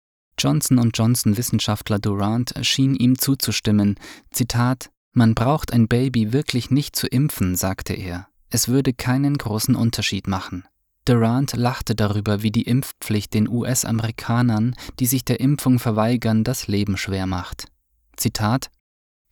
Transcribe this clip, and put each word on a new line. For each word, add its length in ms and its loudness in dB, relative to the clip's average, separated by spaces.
Johnson 400 2
und 180 2
Johnson-Wissenschaftler 1040 0
Durant 640 -2
schien 320 2
ihm 240 4
zuzustimmen. 800 2
Zitat, 580 -2
„Man 220 6
braucht 380 0
ein 160 4
Baby 440 2
wirklich 380 -2
nicht 260 0
zu 100 -2
impfen“, 480 0
sagte 380 -4
er. 360 -8
„Es 160 -2
würde 260 2
keinen 460 0
großen 380 -4
Unterschied 500 -2
machen.“ 380 -6
Durant 500 2
lachte 420 -2
darüber, 480 0
wie 80 0
die 100 0
Impfpflicht 720 -2
den 140 2
U-S-Amerikanern, 1300 0
die 60 2
sich 180 0
der 160 -2
Impfung 400 2
verweigern, 640 2
das 240 -4
Leben 280 0
schwer 300 -4
macht. 400 -6
Zitat, 560 -2